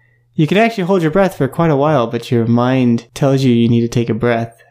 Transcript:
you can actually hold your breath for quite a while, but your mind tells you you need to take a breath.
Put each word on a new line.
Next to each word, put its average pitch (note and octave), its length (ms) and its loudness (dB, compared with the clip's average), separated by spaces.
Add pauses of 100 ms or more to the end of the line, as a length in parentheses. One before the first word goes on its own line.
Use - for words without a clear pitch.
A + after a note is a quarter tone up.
(360)
you D#3 120 0
can F3+ 100 0
actually A3+ 280 0
hold F#3 160 0
your D#3+ 100 0
breath F#3+ 240 0
for C3 140 -2
quite E3 220 0
a C#3+ 40 2
while, C#3 320 0
but A#2 240 -6
your A#2 140 0
mind A#2+ 680 0
tells C3+ 300 0
you B2+ 80 2
you A#2 160 2
need A#2 140 2
to A#2+ 80 -2
take A#2 200 -2
a A2+ 40 0
breath. A2+ 580 -4